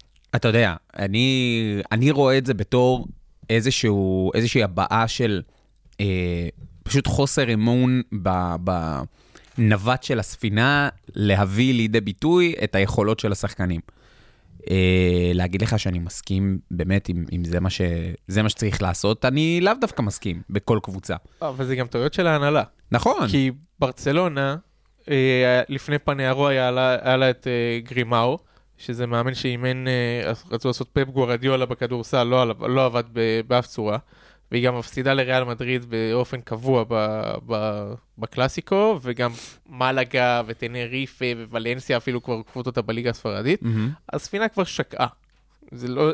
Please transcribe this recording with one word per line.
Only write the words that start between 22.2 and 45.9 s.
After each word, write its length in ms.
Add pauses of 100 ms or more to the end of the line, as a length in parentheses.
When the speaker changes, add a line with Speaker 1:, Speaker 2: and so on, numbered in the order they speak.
Speaker 2:
ההנהלה. 360 (280)
Speaker 1:
נכון. 360
Speaker 2:
כי 240 (280)
ברצלונה, 760 (540)
אה, 600
לפני 300
פניארו 480
היה 240
לה, 300
היה 160
לה 120
את, 180
אה, 320
גרימאו, 600 (380)
שזה 300
מאמן 260
שאימן, 540
אה, 60 (580)
רצו 180
לעשות 240
פפ 160
גוארדיולה 560
בכדורסל, 580
לא 180
על-, 180
לא 260
עבד 180 (100)
ב-, 340
באף 200
צורה, 300 (540)
והיא 160
גם 120
מפסידה 340
לריאל 300
מדריד 460
באופן 520
קבוע 460
ב-, 460 (140)
ב-, 460 (240)
בקלאסיקו, 840
וגם 300 (380)
מלאגה 800
וטנריפה 760 (240)
וולנסיה 480
אפילו 260
כבר 100
עוקפות 340
אותה 140
בליגה 280
הספרדית, 540
Speaker 1:
מהמם. 260 (240)
Speaker 2:
הספינה 360
כבר 140
שקעה. 440 (640)
זה 160
לא, 260